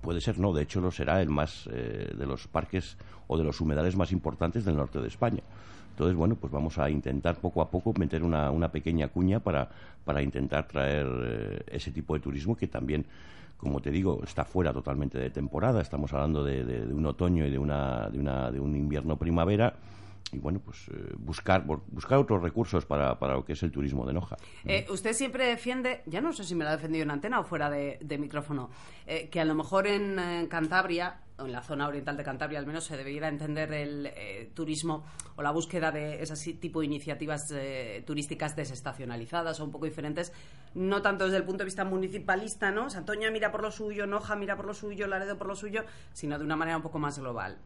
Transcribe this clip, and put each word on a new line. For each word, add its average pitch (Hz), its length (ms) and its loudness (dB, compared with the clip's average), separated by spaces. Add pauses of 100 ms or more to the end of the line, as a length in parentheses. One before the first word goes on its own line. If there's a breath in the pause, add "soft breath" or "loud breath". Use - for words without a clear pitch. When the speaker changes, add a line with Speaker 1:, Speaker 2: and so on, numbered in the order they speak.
Speaker 1:
puede 85 200 0
ser 104 200 0
no, 101 120 6
de 73 120 4
hecho - 160 0
lo 90 100 2
será 82 320 4
el 80 60 4
más, 73 440 0
eh, 53 460 -4
de 67 80 -2
los 67 220 -4
parques - 480 -2 (320 loud breath)
o 78 100 2
de 80 60 4
los 73 160 0
humedales 80 360 4
más 90 160 4
importantes 85 520 0
del 82 120 4
norte 69 240 0
de 57 80 -2
España. - 340 0 (480 loud breath)
Entonces, 87 260 4
bueno, 92 200 6
pues 67 160 -4
vamos 73 260 0
a 71 120 4
intentar 71 500 2
poco 87 200 0
a 76 100 4
poco 90 280 2
meter 80 240 2
una, 78 300 4
una 80 180 4
pequeña 78 380 2
cuña 92 320 4
para, 71 280 2 (360 loud breath)
para 73 180 2
intentar 69 460 2
traer, 71 380 2 (180)
eh, 55 380 -2 (100)
ese - 180 -4
tipo 76 240 -2
de 73 60 2
turismo 71 360 0
que 90 120 0
también, 73 360 0 (520 loud breath)
como 69 240 0
te 69 100 0
digo, 87 320 4
está - 220 -2
fuera 87 280 4
totalmente 67 460 0
de 65 120 0
temporada. 82 500 2
Estamos 73 320 0
hablando 73 320 2
de, 67 200 0
de, 60 220 -2
de 65 80 -2
un 78 120 2
otoño 85 400 4
y 69 40 4
de 67 80 2
una, 67 520 2
de 62 100 -2
una, 67 320 2
de 67 80 -2
un 73 160 2
invierno-primavera. 80 1000 4 (560 loud breath)
Y - 80 -6
bueno, 87 260 0
pues, - 280 -14
eh, - 260 -8
buscar, 82 480 4
bu-, 76 140 0 (100)
buscar - 280 4
otros 107 240 6
recursos 87 420 2
para, 71 340 4
para 67 160 2
lo 67 120 0
que 76 80 -2
es - 80 -4
el 80 100 2
turismo 69 340 0
de 67 60 0
Noja. - 240 -2 (300 loud breath)
Speaker 2:
Eh, - 240 2
usted 196 240 -2
siempre 254 320 0
defiende, 247 600 0
ya 160 140 -2
no 320 140 0
sé 208 100 -8
si 175 100 -4
me 165 100 2
lo 151 60 0
ha 156 60 4
defendido 160 260 0
en 151 80 0
antena 202 300 0
o 170 40 0
fuera 147 260 0
de, 143 320 -2
de 147 160 -4
micrófono, 143 500 -4 (380 loud breath)
eh, 160 240 -4
que 170 100 0
a 160 60 4
lo 156 80 4
mejor 190 320 2
en, 202 320 2
eh, 175 320 0
Cantabria, 175 720 0 (160)
o 135 80 -6
en 127 60 -4
la 123 100 -6
zona 143 260 -2
oriental 143 300 -4
de 143 60 -6
Cantabria 147 340 -4
al 139 80 -4
menos, 156 180 -4
se 151 140 -6
debiera 143 300 -4
entender 151 440 -2
el, 147 320 -4 (100)
eh, 101 380 -10
turismo 156 520 -2 (320 loud breath)
o - 40 -8
la 147 100 2
búsqueda 165 420 0
de 151 300 -4
ese 156 140 -6
si-, 165 160 -6
tipo 160 280 -2
de 156 60 2
iniciativas, 147 680 -4
eh, 131 520 -4
turísticas 151 480 -2
desestacionalizadas 135 1080 -4
o 151 40 -4
un 143 80 -6
poco 147 140 -4
diferentes, 156 440 -4 (440 loud breath)
no 196 260 2
tanto 202 240 4
desde 190 140 4
el 185 60 2
punto 185 160 -2
de 196 60 0
vista 190 200 -2
municipalista, 190 840 0
¿no? 226 200 0
Santoña 208 400 -2
mira 214 200 0
por 214 120 -2
lo 214 80 -2
suyo, 208 360 -4
Noja 208 300 -2
mira 202 200 -2
por 190 100 -8
lo 202 80 -6
suyo, 208 320 -4
Laredo 196 320 -2
por 196 80 -6
lo 196 80 -4
suyo, 208 300 -4 (280 loud breath)
sino 147 260 -4
de 151 60 -4
una 156 120 0
manera 165 200 0
un 156 60 -2
poco 160 160 -6
más 143 200 -2
global. 113 480 -6